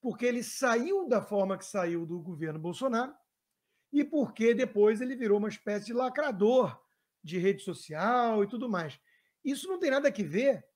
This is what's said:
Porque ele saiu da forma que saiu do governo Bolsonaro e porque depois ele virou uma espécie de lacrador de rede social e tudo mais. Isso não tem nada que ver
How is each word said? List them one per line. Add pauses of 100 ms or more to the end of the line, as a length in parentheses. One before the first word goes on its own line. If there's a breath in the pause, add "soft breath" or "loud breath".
Porque
ele
saiu
da
forma
que
saiu
do
governo
Bolsonaro (800)
e
porque
depois
ele
virou
uma
espécie
de
lacrador (440)
de
rede
social
e
tudo
mais. (440)
Isso
não
tem
nada
que
ver (100)